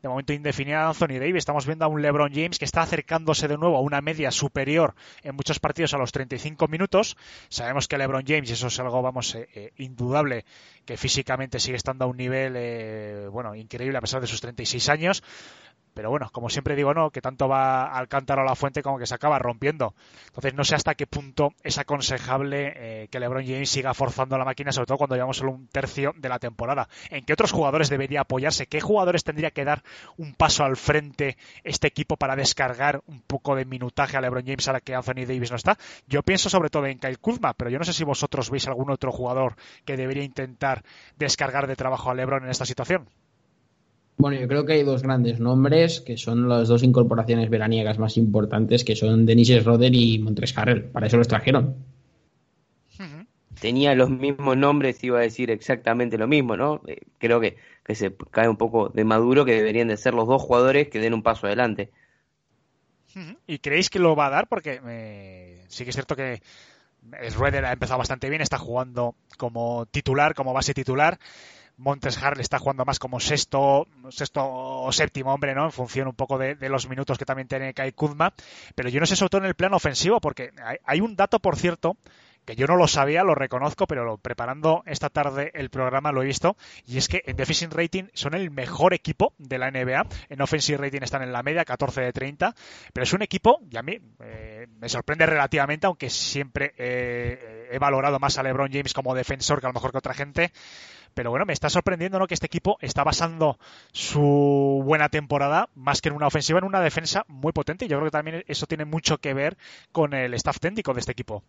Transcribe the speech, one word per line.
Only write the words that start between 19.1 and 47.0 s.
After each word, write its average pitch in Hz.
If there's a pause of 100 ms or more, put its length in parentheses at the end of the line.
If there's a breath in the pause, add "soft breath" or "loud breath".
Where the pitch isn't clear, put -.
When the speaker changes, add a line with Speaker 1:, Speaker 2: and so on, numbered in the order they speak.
Speaker 1:
acaba 147
rompiendo. 123 (320 soft breath)
Entonces 131
no 143
sé 139
hasta 151
qué 143
punto 143 (100)
es 143
aconsejable, 139
eh, 110
que 131
LeBron 127
James 131
siga 131
forzando 131
la 131
máquina, 135
sobre 123
todo 131
cuando 135
llevamos 127
solo 131
un 131
tercio 139
de 135
la 123
temporada. 120 (180 loud breath)
¿En 135
qué 151
otros -
jugadores 151
debería 139
apoyarse? 135
¿Qué 147
jugadores 180
tendría 151
que 143
dar 147 (340 loud breath)
un 147
paso 156
al 131
frente 147 (260 loud breath)
este 156
equipo 151
para 135
descargar 135
un 139
poco 139
de 131
minutaje 131
a -
LeBron 127
James 131
ahora 131
que 131
Anthony 127
Davis 123
no 123
está? - (280 loud breath)
Yo 143
pienso 190
sobre 170
todo 147
en 135
Kyle 127
Kuzma, 214
pero 120
yo 131
no 165
sé 165
si 156
vosotros 139
veis 135
algún 135
otro 131
jugador 127 (320 loud breath)
que 139
debería 135
intentar 131 (360 soft breath)
descargar 139
de 135
trabajo 131
a 127
LeBron 131
en 127
esta 127
situación. 131 (1120)
Speaker 2:
Bueno, 139
yo 127
creo 143
que 151
hay 151
dos 135
grandes 120
nombres, 131
que 117
son 120
las 117
dos 120
incorporaciones 117